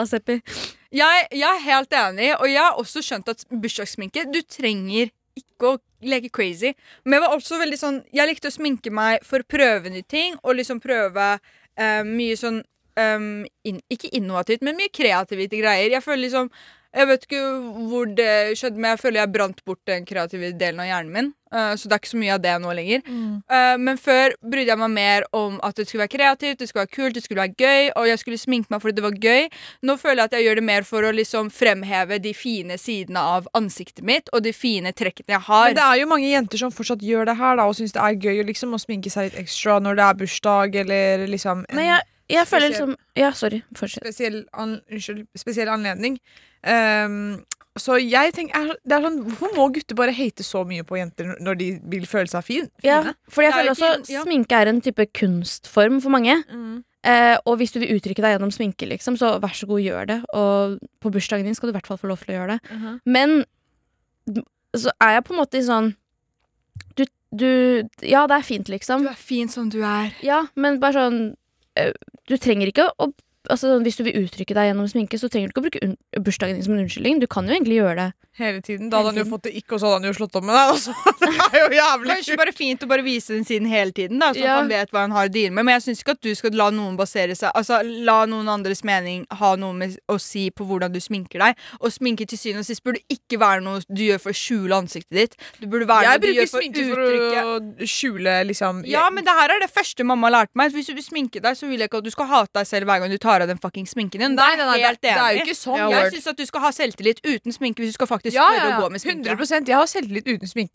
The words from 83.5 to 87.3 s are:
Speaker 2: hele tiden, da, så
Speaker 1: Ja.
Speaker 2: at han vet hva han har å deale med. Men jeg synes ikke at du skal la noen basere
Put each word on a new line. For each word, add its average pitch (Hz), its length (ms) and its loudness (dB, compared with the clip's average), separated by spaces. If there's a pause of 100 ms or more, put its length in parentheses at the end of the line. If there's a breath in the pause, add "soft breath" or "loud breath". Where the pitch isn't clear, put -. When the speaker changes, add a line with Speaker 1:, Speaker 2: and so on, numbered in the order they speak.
Speaker 2:
hele 202 240 2
tiden, 202 300 -4
da, 311 100 4
så 233 80 -4
Speaker 1:
Ja. 262 140 2
Speaker 2:
at 277 80 4
han 226 80 0
vet 202 240 -2
hva 202 100 2
han 208 80 -2
har 202 160 2
å 190 60 -6
deale 202 180 0
med. 214 140 0
Men 247 100 6
jeg 240 140 0
synes 220 140 -6
ikke 277 120 0
at - 60 -10
du 226 140 -4
skal 220 200 -2
la 208 160 4
noen 208 240 -4
basere 185 400 -2